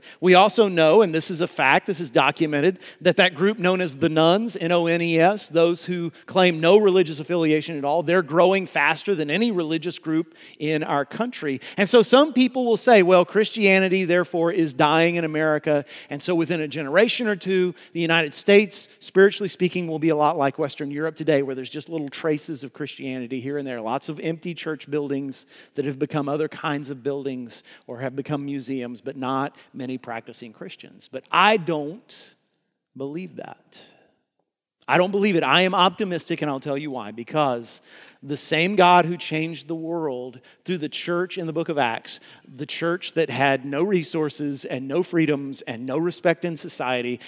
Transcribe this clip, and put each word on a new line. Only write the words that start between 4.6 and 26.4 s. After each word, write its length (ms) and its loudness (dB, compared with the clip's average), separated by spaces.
O 160 2
N 140 0
E 180 0
S, 300 2
those 360 0
who 260 -6
claim 340 2
no 180 6
religious 420 2
affiliation 580 0
at 80 -6
all, 180 -2
they're 180 2
growing 460 2
faster 480 0
than 140 -4
any 220 0
religious 480 -4
group 360 -4
in 240 -2
our 220 -2
country. 560 -6
And 120 0
so 120 8
some 320 6
people 320 2
will 120 2
say, 260 6
"Well, 220 6
Christianity, 800 2
therefore, 480 0
is 220 0
dying 420 4
in 100 -2
America, 600 0
and 120 -8
so 140 -2
within 260 0
a 60 -4
generation 600 0
or 80 0
two, 380 0
the 60 -6
United 340 0
States, 560 2
spiritually 500 2
speaking, 380 -2
will 120 -6
be 100 0
a 60 2
lot 220 2
like 220 0
Western 320 -6
Europe 240 -6
today, 260 0
where 140 -6
there's 140 -10
just 200 -12
little 200 -6
traces 540 -4
of 100 -14
Christianity 640 -10
here 180 -8
and 100 -8
there, 140 -8
lots 280 -6
of 100 -10
empty 340 -6
church 360 -10
buildings 560 -6
that 100 -4
have 140 -6
become 300 -4
other 180 -2